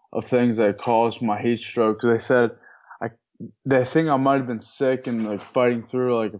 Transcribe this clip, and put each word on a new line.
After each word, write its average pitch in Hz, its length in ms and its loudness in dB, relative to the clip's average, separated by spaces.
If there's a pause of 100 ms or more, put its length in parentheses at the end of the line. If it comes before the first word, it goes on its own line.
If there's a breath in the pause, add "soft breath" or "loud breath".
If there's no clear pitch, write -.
(140)
of 110 120 -4
things 123 320 2
that 104 200 2
caused 117 460 0
my 104 180 -2
heat 120 160 0
stroke. 110 440 0
They 117 180 2
said, 120 320 2 (500 loud breath)
I, 113 80 -8 (560)
they 131 180 2
think 160 240 0
I 143 100 2
might 139 200 2
have 127 100 -4
been 113 140 -6
sick 131 460 -2
and, 113 200 -2
like, 104 140 -6
fighting 123 460 0
through, 127 280 -2
like, 110 200 -2
a 98 40 -14